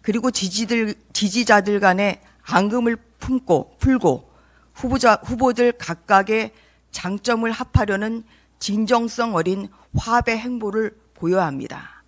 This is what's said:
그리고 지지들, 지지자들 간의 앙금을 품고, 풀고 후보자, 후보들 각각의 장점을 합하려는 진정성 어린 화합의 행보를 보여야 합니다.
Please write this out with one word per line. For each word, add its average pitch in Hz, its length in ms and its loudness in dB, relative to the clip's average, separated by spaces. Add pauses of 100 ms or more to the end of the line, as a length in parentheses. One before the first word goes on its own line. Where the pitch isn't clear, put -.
그리고 233 300 0
지지들, 208 640 -2 (180)
지지자들 208 680 2
간의 190 420 2 (220)
앙금을 233 540 0 (220)
품고, 247 600 -2
풀고 214 500 2 (440)
후보자, 247 500 2
후보들 240 500 2
각각의 208 760 0 (400)
장점을 226 600 -2
합하려는 220 720 -2 (360)
진정성 233 760 -2
어린 185 340 -2 (260)
화합의 233 420 0
행보를 220 600 -4 (160)
보여야 180 320 0
합니다. - 640 -10